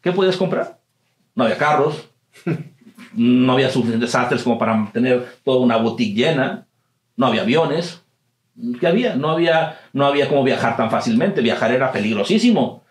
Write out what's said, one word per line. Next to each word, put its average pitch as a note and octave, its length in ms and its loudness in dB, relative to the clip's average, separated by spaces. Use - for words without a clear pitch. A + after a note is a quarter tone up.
¿qué F3+ 100 0
podías F#3 240 0
comprar? - 420 -4
No B2 100 0
había A2 120 0
carros, D3+ 520 0
<laughs> - 680 -10
no B2 380 4
había C3 180 2
suficientes A#2 300 -2
desastres B2 300 0
como A#2 160 0
para A2 340 0
tener B2 340 0
toda B2+ 160 2
una A#2+ 160 2
boutique A2+ 400 -2
llena, D3 500 -2
no C3 100 2
había A2+ 160 0
aviones. D3+ 600 -2
¿Qué C3+ 80 -2
había? B2 300 2
No D3 140 -2
había, E3 480 0
no C#3 140 0
había C#3+ 220 2
cómo C#3 160 2
viajar A#2 320 0
tan A2+ 140 -2
fácilmente. B2+ 500 0
Viajar A2+ 320 0
era C3 200 0
peligrosísimo. A#2 1000 0